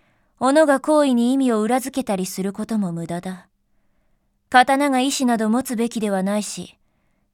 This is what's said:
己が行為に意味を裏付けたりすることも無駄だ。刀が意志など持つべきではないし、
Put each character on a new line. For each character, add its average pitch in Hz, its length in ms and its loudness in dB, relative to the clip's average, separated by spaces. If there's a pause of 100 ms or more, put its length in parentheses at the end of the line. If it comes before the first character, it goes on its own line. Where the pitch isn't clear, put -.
(400)
己 - 20 -10 (240)
が 277 140 4
行 302 240 2
為 262 80 2
に 240 200 2
意 269 40 0
味 254 160 2
を 214 100 0
裏 247 180 0
付 262 220 -10
け - 20 -6
た 202 120 -4
り 185 100 -4
す - 160 -8
る 196 100 -4
こ 214 140 -8
と 220 120 -4
も 180 140 -2
無 165 140 -8
駄 170 140 -6
だ。 185 280 -14 (1040)
刀 269 400 4
が 254 100 0
意 269 120 0
志 269 140 -2
な 240 100 2
ど 220 140 0
持 247 120 0
つ 254 140 -6
べ 233 120 -2
き 226 120 -8
で 214 100 -2
は 190 120 -2
な 202 160 -2
い 208 40 -4
し、 - 360 -12 (560)